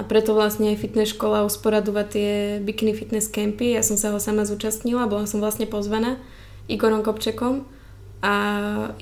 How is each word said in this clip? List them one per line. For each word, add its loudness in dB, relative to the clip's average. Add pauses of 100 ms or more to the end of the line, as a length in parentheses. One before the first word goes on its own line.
preto 4
vlastne 4
aj 0
fitness 0
škola 2
usporadúva 2
tie -2
bikini 0
fitness -2
campy. 0
Ja 0
som 2
sa 0
ho -2
sama 2
zúčastnila, -2
bola 0
som -2
vlastne 0
pozvaná 0 (560)
Igorom 4
Kopčekom -2 (560)
a 2 (680)